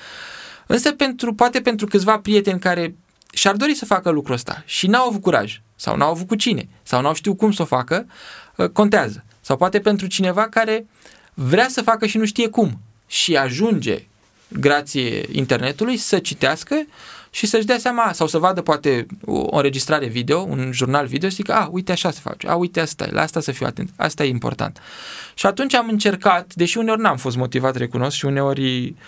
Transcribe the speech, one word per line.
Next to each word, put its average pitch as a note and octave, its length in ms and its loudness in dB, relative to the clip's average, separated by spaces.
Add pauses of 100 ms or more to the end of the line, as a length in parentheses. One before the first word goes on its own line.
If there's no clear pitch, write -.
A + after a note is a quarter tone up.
(680)
Însă, B3 260 2
pentru, B3+ 420 -2
poate A#3+ 260 4
pentru A3 260 0
câțiva G#3 320 4
prieteni G3+ 420 2
care F3 340 0 (380)
și-ar G3 240 2
dori C#4+ 180 2
să C#4+ 100 -6
facă F#3 260 0
lucrul C#3+ 240 0
ăsta - 320 -6
și - 200 -2
n-au B3 200 4
avut G#3 160 -2
curaj A#2 400 2 (140)
sau - 200 -4
n-au C#3+ 140 2
avut E3+ 160 -4
cu A3 80 -2
cine G#3 340 0 (140)
sau B2+ 200 0
n-au D3 120 2
știut G3 220 -2
cum G#3+ 160 4
să G3+ 100 -2
o - 20 -2
facă, D3 420 0 (500)
uh, F3 120 2
contează. F3 560 2 (160)
Sau - 160 -2
poate F#3 240 2
pentru G3+ 260 0
cineva F#3 420 0
care A3 380 0 (480)
vrea E3+ 340 4
să B3+ 140 -2
facă A3 240 2
și G#3+ 120 -2
nu A3 60 2
știe A3 240 2
cum G3+ 300 0 (280)
și - 300 0
ajunge, C3+ 720 0 (420)
grație C#3+ 840 0
internetului, C#3 640 0
să G#3 220 0
citească - 560 -2 (560)
și - 160 -4
să-și A3 200 2
dea A#3+ 120 2
seama A#3+ 340 0
sau E3 140 -2
să D#3+ 120 0
vadă F3+ 240 2
poate C#3+ 440 0 (180)
o, - 160 -2
o - 160 -2
înregistrare C#3 500 0
video, B2 340 0
un C3+ 320 -4
jurnal C3 340 0
video C#3+ 220 -2
și F#3 60 -4
zic, G3+ 140 -6
„A, F#3+ 240 0
uite F#3 200 -4
așa F3 180 -2
se - 120 -8
face, - 260 -8
a, - 60 0
uite F3 260 -2
asta - 240 -4
e, - 60 -6
la - 120 0
asta D#3+ 180 -4
să C#3+ 120 -4
fiu B2+ 140 -4
atent, B2 300 -6
asta D3+ 280 -2
e C#3 40 2
important.” B2 520 -4 (540)
Și - 120 0
atunci C4 280 0
am A#3 140 2
încercat, G3 640 2
deși F3 240 0
uneori A3 220 0
n-am F#3 160 2
fost B2 200 -4
motivat, B2+ 400 0
recunosc, B2 400 -2
și - 80 -4
uneori, C#3 680 -2 (140)